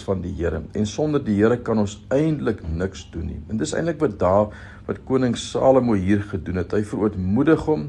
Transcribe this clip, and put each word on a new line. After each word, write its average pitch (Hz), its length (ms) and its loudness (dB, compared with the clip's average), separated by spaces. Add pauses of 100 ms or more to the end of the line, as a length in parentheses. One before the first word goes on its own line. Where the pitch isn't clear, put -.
van 95 160 -2
die 85 160 -6
Here, 82 240 -2 (160)
en 107 80 0
sonder 147 400 -2
die 104 140 2
Here 117 260 6
kan 110 160 0
ons 104 160 -4 (160)
eintlik 139 560 0
niks 85 440 -4
doen 80 180 -6
nie. 73 80 -8 (100)
En 107 80 -4
dis 147 160 -2
eintlik 160 280 -2
wat 117 200 0
daar, 101 320 4 (320)
wat - 200 -6
koning 127 320 2
Salomo 123 600 4
hier 98 240 2
gedoen 90 400 -4
het. 82 120 -4
Hy 104 120 2
verootmoedig 104 800 2
hom, 151 240 -2